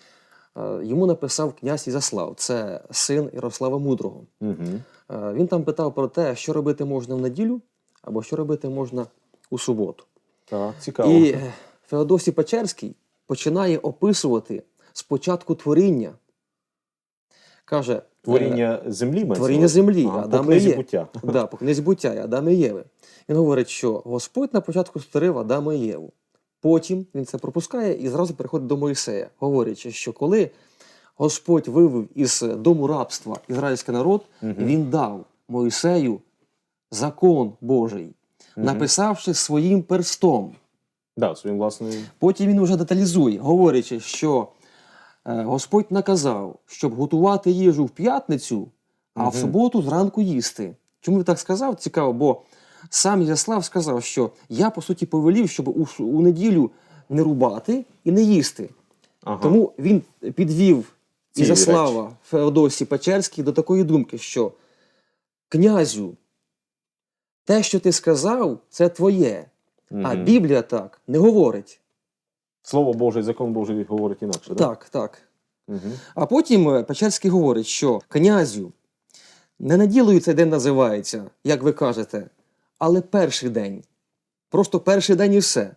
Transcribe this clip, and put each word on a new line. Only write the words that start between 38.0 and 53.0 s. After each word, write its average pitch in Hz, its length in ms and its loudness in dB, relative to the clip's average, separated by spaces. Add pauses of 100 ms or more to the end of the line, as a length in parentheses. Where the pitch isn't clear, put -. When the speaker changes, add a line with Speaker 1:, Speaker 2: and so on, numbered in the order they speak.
Speaker 2:
Мгм. 110 100 -4
Speaker 1:
написавши 170 680 -2
своїм 170 500 0
перстом. 170 720 0 (640)
Speaker 2:
Да, 98 180 -2
своїм 101 240 -6
власним. 107 340 -6 (260)
Speaker 1:
Потім 190 300 2
він 202 120 4
вже 185 160 2
деталізує, 165 640 2
говорячи, 131 600 2
що, 131 480 -2 (800)
е, 117 180 -6
Господь 139 480 -2
наказав, 143 720 -2
щоб - 300 -6
готувати 180 560 2
їжу 175 340 4
в 127 40 -4
п'ятницю, 156 800 -4 (480)
а 123 80 -2
в - 100 2
Speaker 2:
Мгм. 123 80 -4
Speaker 1:
суботу 208 400 2
зранку 175 400 0
їсти. 120 540 -4 (260)
Чому 190 160 2
він 185 60 2
так 175 160 0
сказав? 226 360 -4
Цікаво, 143 380 -2
бо 127 280 0 (480)
сам 196 320 2